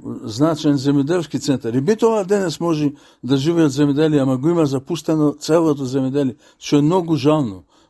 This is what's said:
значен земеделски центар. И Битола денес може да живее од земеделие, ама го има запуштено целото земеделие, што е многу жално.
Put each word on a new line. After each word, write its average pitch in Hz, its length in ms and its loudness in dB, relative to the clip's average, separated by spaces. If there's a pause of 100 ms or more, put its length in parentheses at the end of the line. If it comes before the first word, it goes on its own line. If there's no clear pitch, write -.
(240)
значен 147 540 0
земеделски 143 600 0
центар. 117 340 -4
И 131 80 2
Битола 220 440 2
денес 185 340 -2
може 151 340 -2 (300)
да 131 140 0
живее 165 280 2
од 135 60 2
земеделие, 147 500 2
ама 131 160 0
го 143 120 0
има 165 160 2
запуштено 147 680 -2
целото 156 520 0
земеделие, 131 500 -2 (240)
што - 180 0
е 143 40 4
многу 165 340 2
жално. 127 480 0 (260)